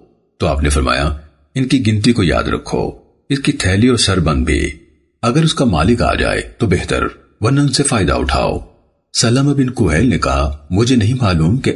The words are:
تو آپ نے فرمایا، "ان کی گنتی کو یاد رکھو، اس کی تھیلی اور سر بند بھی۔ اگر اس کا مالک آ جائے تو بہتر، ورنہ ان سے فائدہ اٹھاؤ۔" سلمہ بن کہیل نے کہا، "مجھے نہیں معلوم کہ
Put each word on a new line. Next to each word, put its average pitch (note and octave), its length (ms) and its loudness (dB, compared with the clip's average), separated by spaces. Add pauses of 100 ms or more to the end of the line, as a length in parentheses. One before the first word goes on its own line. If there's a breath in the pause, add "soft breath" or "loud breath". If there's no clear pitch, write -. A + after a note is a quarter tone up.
(380)
تو - 80 -2
آپ D2 160 -2
نے D2 60 0
فرمایا، C#2 480 -2 (380)
"ان C3 140 -2
کی B2 180 0
گنتی A2 260 2
کو A#2 100 2
یاد B1+ 200 0
رکھو، - 480 -4 (380)
اس C#3 100 -2
کی C#3 140 -2
تھیلی G2+ 360 2
اور B2+ 80 2
سر G2 240 0
بند D2 240 0
بھی۔ D2 260 -2 (520)
اگر A#2+ 200 0
اس D#3+ 120 0
کا D3 100 0
مالک G2 380 2
آ A1+ 120 0
جائے G#1+ 260 -2 (180)
تو - 80 -2
بہتر، - 360 -2 (380)
ورنہ C3+ 200 2
ان C#3+ 80 2
سے C3+ 140 0
فائدہ G2+ 300 0
اٹھاؤ۔" A#1+ 460 -2 (540)
سلمہ C3+ 420 2
بن C3 160 0
کہیل G2+ 380 2
نے F2+ 100 2
کہا، C#2 520 -2
"مجھے A#2+ 260 2
نہیں A2+ 180 2
معلوم F#2 420 2
کہ B2+ 200 -2